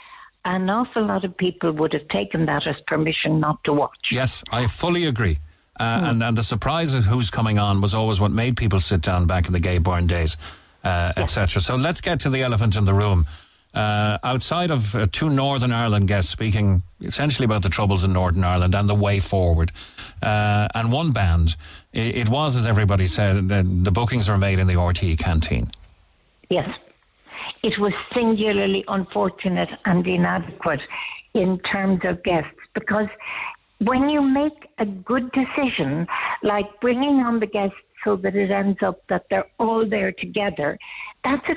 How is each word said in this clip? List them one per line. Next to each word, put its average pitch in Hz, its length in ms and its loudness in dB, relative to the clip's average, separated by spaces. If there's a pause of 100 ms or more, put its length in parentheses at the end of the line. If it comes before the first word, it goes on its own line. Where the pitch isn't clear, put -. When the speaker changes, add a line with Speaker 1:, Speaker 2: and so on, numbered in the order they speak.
(440)
Speaker 1:
an 185 240 -2
awful 226 360 0
lot 196 200 -2
of 180 120 -8
people 180 340 -2
would 156 220 0
have 151 160 -4
taken 196 380 -2
that 147 200 -2
as 147 220 -6
permission 156 500 -2
not 151 240 -2
to 147 100 0
watch. - 380 -2
Speaker 2:
Yes, 123 400 -2
I 120 160 0
fully 175 380 0
agree. 104 340 0 (400)
Uh, 117 220 0
Speaker 1:
Hmm. - 40 0
Speaker 2:
and, 117 180 2
and 113 140 0
the 113 60 0
surprise 139 500 -2
of 123 120 2
who's 113 260 2
coming 110 280 0
on 101 220 2
was 101 140 2
always 110 260 2
what 101 100 2
made 113 240 0
people 98 280 2
sit 92 180 0
down 90 260 2
back 90 200 2
in 90 80 0
the 87 60 2
gay 90 180 2
barn 87 280 2
days, 85 300 0 (480)
uh, 87 320 0
Speaker 1:
Yes. 90 80 0
Speaker 2:
et - 60 0
cetera. 95 320 0
So 127 140 -2
let's 160 260 -2
get 170 180 -2
to 147 100 -2
the 131 120 0
elephant 110 340 2
in 104 80 2
the 98 80 4
room. 98 340 4 (460)
Uh, 107 500 0
outside 156 480 -2
of, 110 240 -2
uh, 104 160 2
two - 200 -2
Northern 135 420 2
Ireland 110 340 2
guests 95 240 2
speaking 101 520 2 (180)
essentially 139 460 -2
about 107 160 2
the 95 80 0
troubles 98 340 0
in 95 80 2
Northern 90 320 2
Ireland 90 300 2
and 101 160 2
the 104 40 2
way 101 260 2
forward, 87 520 2 (500)
uh, 104 520 2
and 113 180 0
one 156 200 0
band, 85 440 2 (380)
it, 113 220 -2
it 113 120 0
was, 135 280 2
as 113 100 2
everybody 101 400 2
said, 98 420 2
the, 101 140 2
the 92 300 2
bookings 113 360 0
were 104 80 2
made 98 220 2
in 92 80 4
the 90 100 4
R 87 160 2
T 87 200 0
E 80 40 2
canteen. 78 540 0 (800)
Speaker 1:
Yes. 180 180 0 (920)
It 226 160 0
was 202 160 0 (180)
singularly 208 760 0
unfortunate 185 800 -2 (160)
and 175 200 2
inadequate 175 760 -2 (500)
in 185 280 0
terms 190 440 0
of 175 180 -4
guests, 165 280 -2 (240)
because 214 340 -2 (680)
when 254 320 2
you 294 100 2
make 285 560 0
a 220 80 -2
good 226 480 -4
decision, 226 720 -2 (360)
like 202 380 -2
bringing 262 400 2
on 233 200 0
the 214 60 -2
guests 202 320 -2 (260)
so 208 120 2
that 190 200 -2
it 196 140 2
ends 196 320 0
up 185 240 -2
that 180 240 -2
they're 190 160 0 (120)
all 226 280 2
there 196 260 -2
together, 180 640 -4 (460)
that's 269 240 -2
a 330 80 0